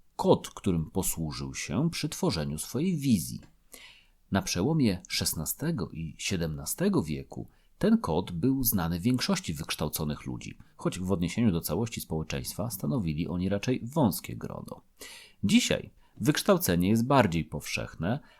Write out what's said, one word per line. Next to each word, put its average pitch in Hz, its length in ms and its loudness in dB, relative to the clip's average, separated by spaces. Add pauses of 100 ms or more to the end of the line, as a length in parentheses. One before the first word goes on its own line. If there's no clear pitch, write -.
(160)
kod, - 340 4
którym 82 400 0
posłużył 71 640 -4
się 135 360 0
przy - 180 -4
tworzeniu 78 500 -2
swojej 170 380 -2
wizji. 123 440 2 (920)
Na 98 120 2
przełomie 110 640 2
szesnastego - 800 -4
i 80 280 -8
siedemnastego 90 840 0
wieku 69 460 -8 (300)
ten - 200 6
kod 90 340 0
był 131 320 2
znany 85 360 0
większości 123 540 0
wykształconych 76 720 -4
ludzi, 62 320 -8 (180)
choć - 220 -4
w 92 140 -2
odniesieniu 92 400 4
do 85 80 0
całości 98 400 -2
społeczeństwa 80 720 -4
stanowili 90 580 -2
oni 90 200 -2
raczej 101 340 0
wąskie 147 540 0
grono. - 440 -10 (640)
Dzisiaj - 460 4 (260)
wykształcenie 90 720 4
jest 113 180 4
bardziej 104 380 4
powszechne, 78 760 -4 (180)